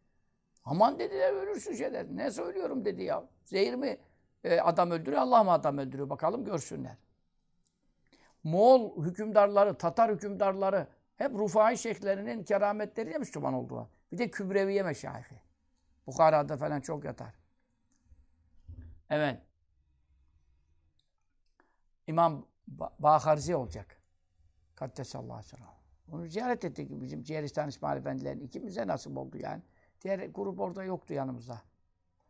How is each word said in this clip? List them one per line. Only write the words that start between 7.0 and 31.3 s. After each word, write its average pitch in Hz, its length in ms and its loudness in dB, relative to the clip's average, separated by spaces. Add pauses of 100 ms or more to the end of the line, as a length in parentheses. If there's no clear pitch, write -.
Moğol 202 600 6
hükümdarları, 202 720 6
Tatar 226 340 2
hükümdarları 196 760 0 (280)
hep 269 180 -4
Rufai 214 440 4
şeyhlerinin 202 640 -4
kerametleriyle 208 760 -2
Müslüman 143 360 -4
oldular. 123 340 -6 (240)
Bir 170 60 -8
de 208 140 -2
Kübreviye 196 520 0
meşayihi. - 580 -8 (640)
Bukhara'da 151 500 4
falan 147 240 -2
çok 151 220 -8
yatar. 120 320 -12 (1700)
Evet. 151 320 -2 (2750)
İmam 160 380 2 (320)
Ba-, - 220 -8
Baharzi 151 560 4
olacak. - 460 -8 (720)
Kaddesallahu 123 580 -10
aleyhi 110 200 -16
ve - 40 -20
sellem. - 160 -20 (380)
Onu 170 160 -10
ziyaret 220 380 -2
ettik 143 360 -8
bizim 135 220 -10
Ciğeristan 147 460 -4
İsmail 143 280 -4
Efendilerin. 135 420 -6
İkimize 196 480 -8
nasip 147 300 -6
oldu 135 200 -10
yani. - 240 -10 (400)
Diğer 190 280 -4
grup 190 300 -6
orada 190 240 -4
yoktu 185 300 -6
yanımızda. 127 480 -6 (680)